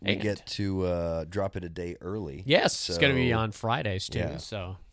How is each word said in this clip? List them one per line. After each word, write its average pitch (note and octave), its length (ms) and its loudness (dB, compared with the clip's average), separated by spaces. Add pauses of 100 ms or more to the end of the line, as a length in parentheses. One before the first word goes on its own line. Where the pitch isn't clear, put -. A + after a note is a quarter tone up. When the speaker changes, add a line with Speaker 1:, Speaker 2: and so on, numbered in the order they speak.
Speaker 1:
we G2 100 2
Speaker 2:
And - 80 0
Speaker 1:
get G#2 280 -2
to, F#2+ 380 0
uh, E2+ 380 0
drop F#2+ 320 -2
it F2+ 80 -4
a F2 60 -8
day F2 320 -6
early. F2 440 -6
Speaker 2:
Yes, - 440 4
it's E2+ 80 0
gonna C#3 160 6
be B2+ 160 4
Speaker 1:
So A2+ 80 4
Speaker 2:
on A2 140 0
Fridays, A2+ 560 -2
too, - 120 -2
Speaker 1:
Yeah. D#2 180 -2
Speaker 2:
so. G2 380 -8 (160)